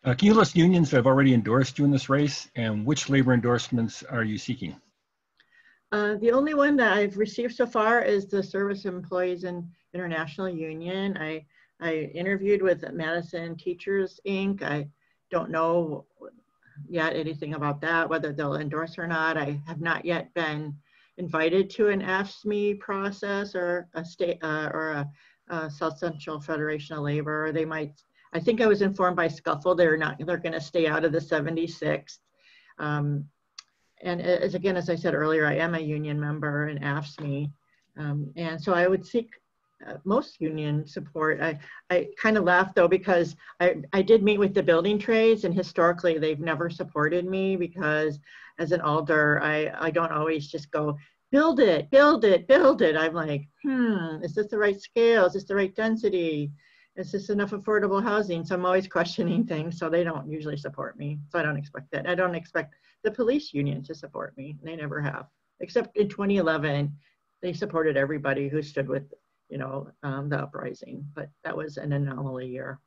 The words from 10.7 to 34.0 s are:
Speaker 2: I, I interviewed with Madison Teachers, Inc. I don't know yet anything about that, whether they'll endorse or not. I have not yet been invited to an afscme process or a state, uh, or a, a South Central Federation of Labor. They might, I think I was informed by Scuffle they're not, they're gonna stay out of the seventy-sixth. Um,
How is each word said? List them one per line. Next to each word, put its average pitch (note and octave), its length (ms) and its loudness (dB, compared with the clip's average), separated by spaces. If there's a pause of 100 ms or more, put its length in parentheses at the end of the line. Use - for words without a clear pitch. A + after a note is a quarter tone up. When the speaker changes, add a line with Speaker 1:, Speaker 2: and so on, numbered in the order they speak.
Speaker 2:
I, D#3 240 -8 (340)
I D#3+ 360 -4
interviewed G3 480 0
with F3 280 0
Madison E3+ 640 -6
Teachers, F#3 720 -6
Inc. G3 360 -2
I D3 260 -6 (420)
don't E3+ 200 -2
know E3 560 0 (840)
yet E3 260 0
anything D#3 380 -6
about D3 300 -4
that, E3 260 0
whether D#3 240 -2
they'll D3 240 -4
endorse D3+ 400 -6
or E3+ 100 -6
not. D#3+ 300 0
I D3 300 -4
have E3 160 -8
not E3 240 -4
yet E3+ 260 -4
been D3+ 420 -4 (440)
invited E3+ 500 0
to G#3 200 2
an G3 120 2
afscme G3+ 800 -2
process G3+ 720 -4
or F3 380 -2
a E3 100 -8
state, E3+ 380 -4
uh, D#3 320 -2
or D#3 200 -4
a, C#3+ 180 -4 (440)
a D#3+ 160 -6
South D#3 280 -4
Central D#3 420 -6
Federation D3+ 560 -4
of D3 60 -6
Labor. D3+ 500 -2
They D#3+ 140 -2
might, D#3 340 -8 (340)
I E3 60 -2
think A3+ 200 2
I A3+ 60 6
was G3+ 160 6
informed G3 340 2
by E3+ 100 2
Scuffle D#3+ 480 0
they're E3 220 6
not, D#3 280 -4
they're E3+ 120 -2
gonna E3 240 -6
stay D#3+ 260 0
out D#3 160 0
of D#3+ 100 2
the D#3+ 80 0
seventy-sixth. D#3 1000 -4 (580)
Um, D3 460 -2 (800)